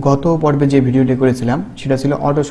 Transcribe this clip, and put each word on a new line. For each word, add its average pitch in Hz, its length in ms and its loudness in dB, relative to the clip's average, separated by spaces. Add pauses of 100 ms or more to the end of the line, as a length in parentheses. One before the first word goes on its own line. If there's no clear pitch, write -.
গত 139 160 2 (200)
পর্বে 143 300 2
যে 139 140 4
ভিডিওটি 127 340 2
করেছিলাম 123 380 0 (200)
সেটা 135 220 -2
ছিল 143 100 0 (160)
অটো 143 240 0